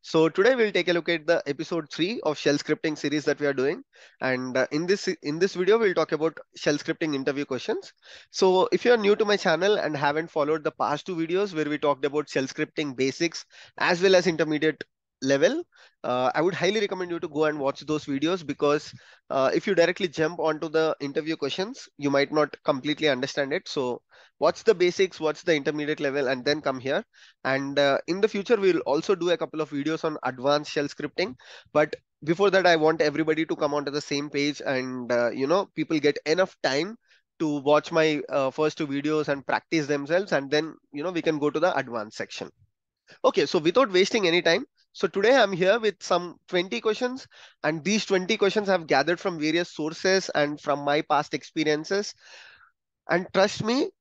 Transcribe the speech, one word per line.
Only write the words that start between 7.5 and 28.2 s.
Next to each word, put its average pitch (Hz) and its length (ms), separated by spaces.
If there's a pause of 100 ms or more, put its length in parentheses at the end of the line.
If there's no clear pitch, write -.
So 185 400
if - 140
you 240 80
are 233 60
new 202 180
to 220 80
my 202 140
channel 185 380
and 151 200
haven't 151 340
followed 156 320
the 156 100
past 135 340
two 185 100
videos 180 380
where 156 100
we 147 140
talked 143 260
about 147 240
shell 135 160
scripting 151 500
basics 160 520 (320)
as 170 240
well 190 120
as 180 120
intermediate 156 580 (380)
level, 156 400 (400)
uh, 127 320
I 151 80
would 180 120
highly 202 260
recommend 185 300
you 170 80
to 165 100
go 151 160
and 151 140
watch 135 220
those 151 240
videos 151 420
because, 147 460 (380)
uh, 131 240
if 165 120
you 196 80
directly 175 320
jump 160 320
onto 156 300
the 160 320
interview 151 340
questions, 185 600
you 139 140
might 139 200
not 147 320
completely 147 460
understand 139 460
it. 196 120
So 123 360 (360)
watch - 260
the 208 100
basics, 180 460
watch 151 220
the 170 120
intermediate 151 460
level, 139 280
and 127 160
then 147 160
come 135 180
here. 139 240 (420)
And, 139 340
uh, 139 280
in 185 140